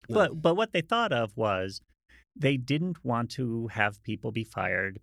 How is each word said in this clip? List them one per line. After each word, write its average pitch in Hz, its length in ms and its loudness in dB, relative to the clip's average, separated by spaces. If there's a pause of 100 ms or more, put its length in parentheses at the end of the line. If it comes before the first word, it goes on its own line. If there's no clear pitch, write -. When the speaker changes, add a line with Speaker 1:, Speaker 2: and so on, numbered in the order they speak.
Speaker 1:
No. 117 60 -2
Speaker 2:
But, 170 280 2
but 170 140 6
what 220 160 0
they 180 80 0
thought 226 320 0
of 117 240 -2
was 98 440 0 (540)
they 139 220 2
didn't 151 480 -2
want 120 280 -2
to 117 360 -4
have 104 340 0
people 107 300 -6
be 113 120 -2
fired 95 580 -2